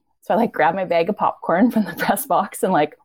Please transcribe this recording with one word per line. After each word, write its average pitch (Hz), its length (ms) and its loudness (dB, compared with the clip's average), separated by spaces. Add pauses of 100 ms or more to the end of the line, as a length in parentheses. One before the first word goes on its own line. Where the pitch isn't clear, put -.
(220)
So 196 120 -2
I, - 20 2
like, 226 160 0
grabbed 170 240 0
my 190 100 -4
bag 170 240 2
of 208 60 -4
popcorn 185 540 0
<laughs> - 0 -
from 220 140 0
the 170 100 -8
press - 320 -2
box 180 360 -2
and, 214 100 0
like, 151 320 0